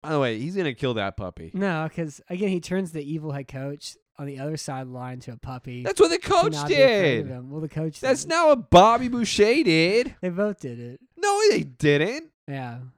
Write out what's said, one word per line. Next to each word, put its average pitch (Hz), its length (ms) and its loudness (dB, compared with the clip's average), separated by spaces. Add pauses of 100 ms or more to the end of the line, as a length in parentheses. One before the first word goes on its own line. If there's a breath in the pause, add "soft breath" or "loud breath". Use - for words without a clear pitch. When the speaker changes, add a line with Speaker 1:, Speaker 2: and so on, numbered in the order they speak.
Speaker 1:
By 151 100 -6
the 151 80 2
way, 117 180 0
he's 160 180 -6
gonna 170 160 -2
kill 123 220 -2
that 98 240 -4
puppy. 85 340 -12
Speaker 2:
No, 180 420 -2
'cause, 160 360 -8
again, 185 180 -2
he 185 120 0
turns 185 320 -4
the 156 100 -8
evil 151 300 -8
head 139 160 -10
coach 139 500 -12 (200)
on 147 80 -12
the 139 120 -12
other 151 180 -6
sideline 127 640 -10
to 127 120 -16
a 117 40 -16
puppy 123 460 -12
Speaker 1:
That's - 180 -4
what 392 80 8
the 339 100 0
Speaker 2:
to - 80 -10
Speaker 1:
coach 381 260 2
Speaker 2:
not - 160 -4
be 359 60 0
afraid 214 420 4
Speaker 1:
did. 110 40 -2
Speaker 2:
of 98 80 -8
him. 127 220 -12
Well, 151 100 -10
the 156 80 -8
coach 156 320 -6
Speaker 1:
That's 262 240 0
Speaker 2:
did. - 60 -10
Speaker 1:
not 330 180 4
what 254 220 2
Bobby 226 380 8
Boucher 233 540 2
did. 185 600 2
Speaker 2:
They 185 80 -4
both 196 300 -4
did 120 200 -10
it. 120 200 -14 (180)
Speaker 1:
No, 403 200 0 (120)
they - 140 0
didn't. 151 680 0 (180)
Speaker 2:
Yeah. 127 300 -10 (200)